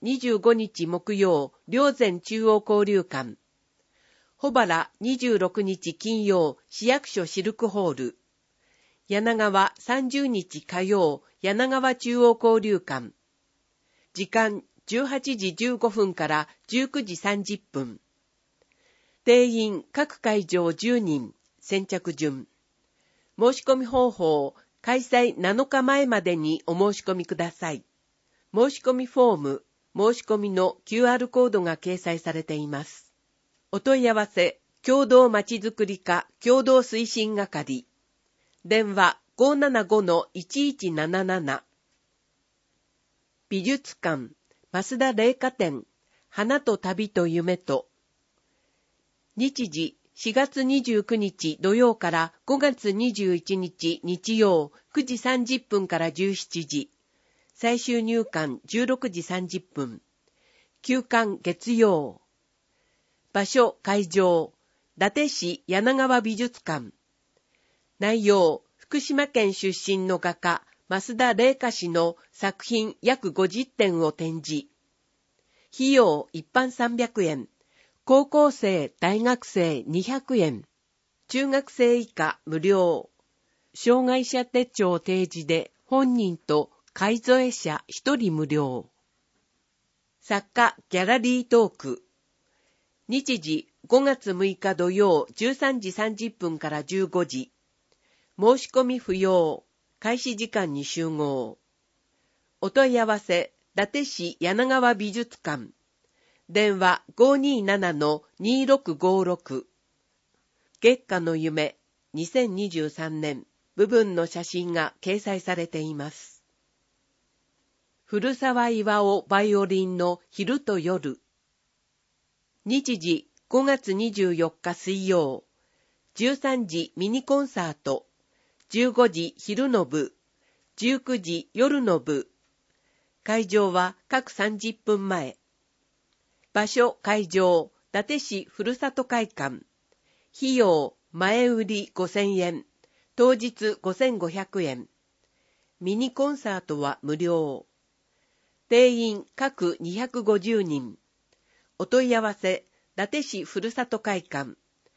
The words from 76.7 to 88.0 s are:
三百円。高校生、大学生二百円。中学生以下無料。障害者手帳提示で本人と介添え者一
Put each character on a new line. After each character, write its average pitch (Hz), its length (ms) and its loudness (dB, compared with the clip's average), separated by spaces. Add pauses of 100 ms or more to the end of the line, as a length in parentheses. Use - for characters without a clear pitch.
三 240 260 -2
百 233 260 -2
円。 143 240 -2 (560)
高 269 220 6
校 294 240 4
生、 190 400 -2 (100)
大 196 220 2
学 240 240 0
生 160 400 0
二 165 160 -2
百 254 340 -4
円。 151 280 2 (640)
中 269 200 -2
学 277 220 -2
生 240 280 4
以 233 100 -4
下 156 380 -4
無 160 140 -4
料。 180 500 2 (640)
障 254 300 2
害 254 200 0
者 247 180 -4
手 247 220 0
帳 180 340 0
提 185 320 -2
示 160 140 -12
で 160 260 -2 (140)
本 262 300 2
人 190 200 0
と 151 360 0 (220)
介 214 260 -2
添 254 280 4
え 240 40 -2
者 - 360 -8
一 - 280 -2